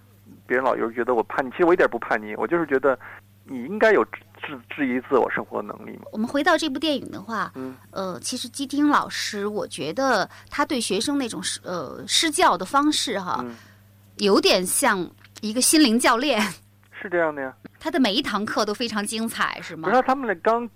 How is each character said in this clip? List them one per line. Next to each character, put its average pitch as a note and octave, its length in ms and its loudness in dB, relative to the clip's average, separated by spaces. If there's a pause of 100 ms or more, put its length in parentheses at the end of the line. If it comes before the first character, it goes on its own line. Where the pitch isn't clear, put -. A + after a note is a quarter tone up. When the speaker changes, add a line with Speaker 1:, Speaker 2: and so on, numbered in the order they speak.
(460)
Speaker 1:
别 B2 80 0
人 B2+ 80 2
老 A#2 140 2
有 A#2 80 -2
人 A2+ 100 -4
觉 A#2+ 80 -2
得 B2 120 2
我 A2+ 80 4
叛 - 240 -4
逆， B2 60 -8
其 - 40 -14
实 F3+ 80 2
我 E3+ 80 6
一 F3+ 60 8
点 C#3+ 100 4
不 A#2 100 -4
叛 A#2 220 -2
逆， G#2+ 160 -8
我 A2+ 100 -2
就 E3+ 120 0
是 E3 80 0
觉 C3+ 120 2
得 C3 200 2 (460)
你 B2 200 -10
应 G3 140 -8
该 A3 140 6
有 B2 120 6
质-， - 160 -8 (480)
质 D3 180 -2
疑 B2+ 220 0
自 C3+ 80 4
我 A2 140 4
生 A#2+ 120 -2
活 A2 200 -6
的 G#2 40 -12
能 G#2+ 200 -14
力 A2+ 100 -14
嘛。 - 60 -20 (100)
Speaker 2:
我 G#3+ 60 -6
们 A3+ 100 -2
回 C#4+ 160 0
到 E4 140 4
这 D#4+ 100 -4
部 C4+ 100 -6
电 D#4 160 0
影 - 160 -8
的 G3 120 -12
话， G3+ 320 -6
Speaker 1:
嗯。 C3 200 -10 (160)
Speaker 2:
呃， F#3 300 -8
其 - 160 -8
实 B3 140 -10
基 C#4 160 -8
汀 D4 220 2
老 G#3 200 4
师， G3+ 380 -4
我 G#3 200 -4
觉 D#3 280 -6
得 A#3 340 2 (220)
他 D4 160 -2
对 C#4+ 120 -2
学 G#3 220 -2
生 C#4+ 160 -2
那 C4+ 100 -2
种 F3+ 160 -8
施-， - 220 -6
呃， C#3+ 420 -10
施 - 240 2
教 D4 280 4
的 - 80 -6
方 C#4+ 260 4
式 A3 260 -2
哈， F3+ 240 -4
Speaker 1:
嗯。 A#2+ 140 -10 (640)
Speaker 2:
有 G3+ 220 6
点 A3 240 4
像 F#3+ 420 0 (360)
一 G#3+ 100 -4
个 B3 80 -2
心 D#4 220 4
灵 A#3 160 6
教 B3+ 180 4
练。 B3 240 0 (640)
Speaker 1:
是 G3+ 80 -12
这 F3 80 0
样 D#3+ 160 2
的 C#3 80 -6
呀。 C3 120 -6 (240)
Speaker 2:
他 D#4 120 -6
的 E4 100 0
每 G#3+ 140 2
一 C#4 80 0
堂 G#3+ 240 -4
课 A3+ 180 -2
都 G#3 80 -2
非 A#3 160 -4
常 G#3 160 -4
精 A3 240 -4
彩， - 320 -4
是 E3 160 -12
吗？ E3 140 -2
Speaker 1:
不 A3 40 4
是， B3+ 80 6
他 C4 120 0
们 C4+ 120 -4
那 G3+ 100 0
刚， A#3 400 0